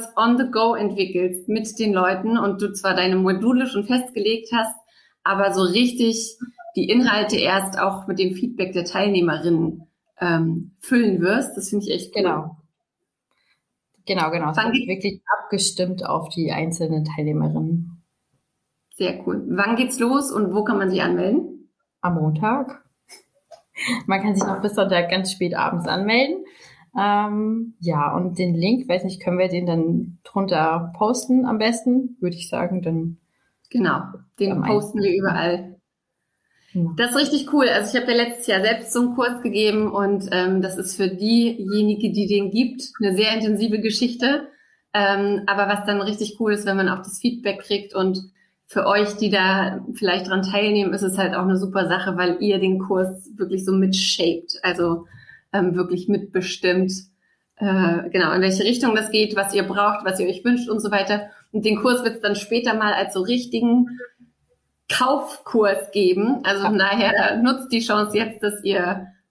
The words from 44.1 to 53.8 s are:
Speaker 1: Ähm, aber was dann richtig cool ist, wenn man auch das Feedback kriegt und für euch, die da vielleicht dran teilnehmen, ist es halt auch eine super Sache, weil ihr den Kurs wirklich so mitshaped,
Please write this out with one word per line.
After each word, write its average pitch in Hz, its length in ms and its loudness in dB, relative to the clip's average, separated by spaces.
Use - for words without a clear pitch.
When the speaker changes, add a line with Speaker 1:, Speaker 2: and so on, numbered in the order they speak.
Speaker 1:
Ähm, 202 540 2
aber 202 200 2
was 202 180 -2
dann 202 160 0
richtig 208 380 -4
cool 214 140 2
ist, 208 120 -2
wenn 196 120 0
man 190 100 2
auch 190 120 -2
das - 200 -10
Feedback 220 400 -2
kriegt - 340 -6
und 185 260 0
für - 200 -2
euch, 208 300 2
die 214 120 0
da 190 640 2
vielleicht 185 340 -2
dran 190 140 0
teilnehmen, 202 520 2
ist 202 100 -4
es 190 140 0
halt 190 180 0
auch 185 80 -2
eine 190 140 2
super 190 300 0
Sache, 185 300 -2
weil 175 240 0
ihr 202 180 4
den 190 200 2
Kurs 185 300 0
wirklich 190 260 -4
so 185 100 0
mitshaped, 190 880 0